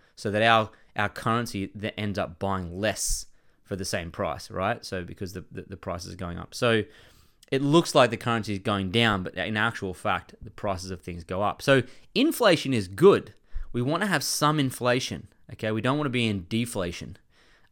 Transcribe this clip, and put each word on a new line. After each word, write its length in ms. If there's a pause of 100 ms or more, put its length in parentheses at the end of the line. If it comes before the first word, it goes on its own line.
(160)
so 160
that 100
our, 300 (240)
our 140
currency 640
that 240
ends 180
up 220
buying 360
less 520 (380)
for 120
the 80
same 260
price, 400
right? 340
So 200
because 260
the, 180
the, 120
the 160
price 280
is 100
going 220
up. 160
So 300 (680)
it 120
looks 340
like 140
the 80
currency 340
is 80
going 320
down, 320
but 120
in 200
actual 380
fact, 480
the 100
prices 400
of 100
things 220
go 180
up. 200
So 200 (320)
inflation 600
is 160
good. 440 (380)
We 100
want 220
to 40
have 140
some 380
inflation, 720 (240)
okay? 180
We 80
don't 180
want 100
to 40
be 160
in 220
deflation, 680 (540)